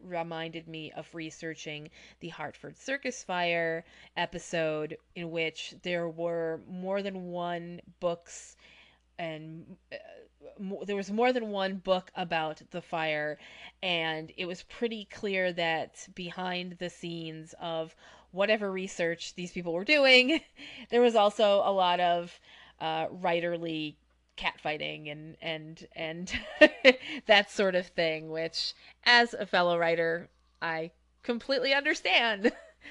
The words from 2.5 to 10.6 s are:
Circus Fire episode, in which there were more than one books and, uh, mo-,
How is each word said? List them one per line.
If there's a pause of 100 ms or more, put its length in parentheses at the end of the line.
Circus
Fire (280)
episode, (160)
in
which
there
were
more
than
one (180)
books (600)
and, (120)
uh, (640)
mo-,